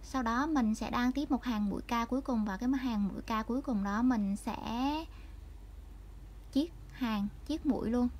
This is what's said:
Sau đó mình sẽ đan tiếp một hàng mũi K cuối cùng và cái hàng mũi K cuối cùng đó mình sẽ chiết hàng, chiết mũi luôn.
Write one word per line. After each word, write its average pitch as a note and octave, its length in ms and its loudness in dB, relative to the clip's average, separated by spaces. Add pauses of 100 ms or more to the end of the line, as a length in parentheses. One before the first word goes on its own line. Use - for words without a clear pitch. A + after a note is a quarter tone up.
Sau C4 160 0
đó A#3 220 4
mình B3 300 4
sẽ - 160 -4
đan B3 200 4
tiếp C#4 200 0
một B3+ 120 2
hàng G#3 260 2
mũi - 120 -2
K A#3 280 0
cuối C4 120 2
cùng A3+ 240 2
và G3 120 -2
cái B3 120 0
hàng B3 380 2
mũi - 140 -4
K A3+ 260 -2
cuối B3 140 0
cùng G#3 220 0
đó G3+ 180 2
mình G#3+ 340 4
sẽ C4 720 -2 (1500)
chiết D4+ 180 2 (220)
hàng, G#3+ 360 0 (200)
chiết D4+ 180 -2
mũi A#3 240 2
luôn. B3 180 4 (120)